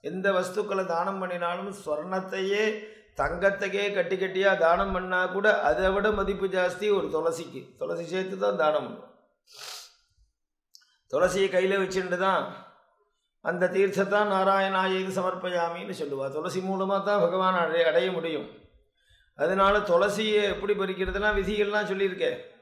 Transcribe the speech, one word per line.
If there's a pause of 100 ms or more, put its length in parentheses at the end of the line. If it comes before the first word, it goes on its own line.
எந்த
வஸ்துக்களை
தானம்
பண்ணினாலும்
ஸ்வர்ணத்தையே (360)
தங்கத்துக்கே
கட்டி
கட்டியா
தானம்
பண்ணா
கூட
அதை
விட
மதிப்பு
ஜாஸ்தி
ஒரு
துளசிக்கு.
துளசி
சேர்த்து
தான்
தானம்
பண்ணுவோம். (2000)
துளசியை
கையில
வச்சுட்டு
தான் (920)
அந்த
தீர்த்தத்தான்
நாராயணாய
இது
சமர்ப்பயாமின்னு
சொல்லுவா.
துளசி
மூலமா
தான்
பகவான்
அடைய-,
அடைய
முடியும். (880)
அதனால
துளசியை
எப்படி
பறிக்கிறதுலாம்
விதிகள்லாம்
சொல்லியிருக்கேன். (180)